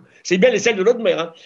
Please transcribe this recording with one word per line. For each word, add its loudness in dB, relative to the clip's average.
c'est -2
bien 4
les 0
sels 0
de -4
l'eau 2
de -4
mer, 0
hein. -8